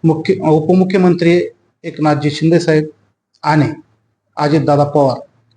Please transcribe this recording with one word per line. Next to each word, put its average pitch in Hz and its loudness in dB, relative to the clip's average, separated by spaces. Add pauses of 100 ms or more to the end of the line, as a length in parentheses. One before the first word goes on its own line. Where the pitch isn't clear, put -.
मुख्य, 160 0
उपमुख्यमंत्री 175 2 (340)
एकनाथजी 147 -2
शिंदे 165 0
साहेब 156 0 (540)
आणि 147 0 (640)
अजितदादा 147 0
पवार 139 0 (380)